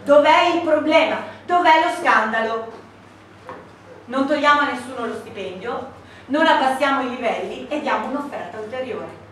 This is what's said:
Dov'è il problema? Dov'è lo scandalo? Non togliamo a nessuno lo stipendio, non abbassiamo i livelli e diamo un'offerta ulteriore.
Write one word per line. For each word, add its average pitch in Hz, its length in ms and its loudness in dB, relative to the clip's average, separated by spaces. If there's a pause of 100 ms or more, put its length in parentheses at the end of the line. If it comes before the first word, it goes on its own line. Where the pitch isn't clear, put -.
Dov'è 311 520 6
il 339 80 0
problema? 311 560 2 (280)
Dov'è 349 380 4
lo - 160 -2
scandalo? 226 720 0 (1300)
Non 269 200 -2
togliamo 285 340 2
a 285 120 0
nessuno 247 340 -8
lo - 80 -8
stipendio, 202 880 -10 (320)
non 320 140 2
abbassiamo 269 560 2
i 247 80 -6
livelli 254 580 -6
e 302 140 -6
diamo - 240 -4
un'offerta - 520 -8
ulteriore. 226 640 -10 (120)